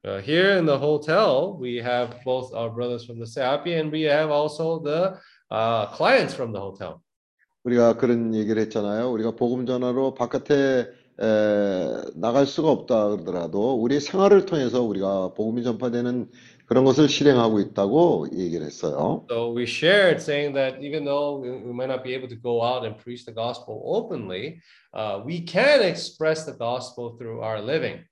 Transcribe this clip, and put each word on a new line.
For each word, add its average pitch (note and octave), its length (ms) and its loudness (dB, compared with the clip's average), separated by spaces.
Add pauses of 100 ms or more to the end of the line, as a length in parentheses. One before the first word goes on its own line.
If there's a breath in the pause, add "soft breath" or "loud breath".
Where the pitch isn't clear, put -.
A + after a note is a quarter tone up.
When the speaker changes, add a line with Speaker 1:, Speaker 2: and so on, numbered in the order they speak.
Speaker 1:
Uh, G2 160 -6
here E3 340 2
in E3+ 100 2
the C#3+ 120 2
hotel, D#3 800 2
we A#2+ 220 -4
have A#2+ 420 -2
both B2+ 300 -4
our A2+ 180 -4
brothers A#2+ 320 -6
from A#2+ 140 -14
the A2+ 80 -10
seapi C#3+ 480 -2
and D#3 160 -2
we D#3 120 -2
have D3+ 280 2
also D3+ 540 0
the, F3 340 -2 (320 loud breath)
uh, A2 360 0 (100)
clients G3 360 2
from A#2 200 -6
the G2+ 100 -8
hotel. F#2+ 380 -12 (640)
Speaker 2:
우리가 A#2+ 320 6
그런 A#2 360 2
얘기를 A2 300 0
했잖아요. G#2+ 480 -2
우리가 A2 240 -2
복음 B2 320 -2
전하러 B2+ 480 0
바깥에, C3 720 0 (320 loud breath)
에, G#2 840 2 (100)
나갈 A#2 320 2
수가 D#3 240 0
없다 A2 380 2
그러더라도 F#2 760 -2
우리의 C3+ 180 2
생활을 F#3+ 460 6
통해서 B2+ 360 0
우리가 F#2+ 520 0
복음이 A2+ 300 -4
전파되는 A#2+ 680 -2 (360 soft breath)
그런 B2+ 180 6
것을 C#3 240 6
실행하고 B2 500 6
있다고 G2+ 800 2
얘기를 E2+ 280 -4
했어요. D#2 640 -4
Speaker 1:
So A#2 280 -4
we B2 80 -2
shared E3+ 580 2
saying C#3+ 320 -2
that C3+ 300 -2
even D3 200 -6
though C#3+ 380 -2
we, B2 80 -8
we B2 220 -10
might B2+ 180 -6
not B2+ 140 -4
be B2+ 100 -6
able B2+ 140 -8
to A#2 120 -12
go A#2+ 220 0
out B2 240 -2
and G#2+ 160 -8
preach A#2+ 220 -14
the A#2+ 100 -18
gospel A2+ 500 -8
openly, D3 760 -6 (340 soft breath)
uh, G#2 320 -6
we E3+ 180 -8
can C4 380 4
express D#3+ 640 -2
the C3 100 -12
gospel A#2+ 640 -8
through A2+ 240 -10
our A2 180 -4
living. B2 520 -4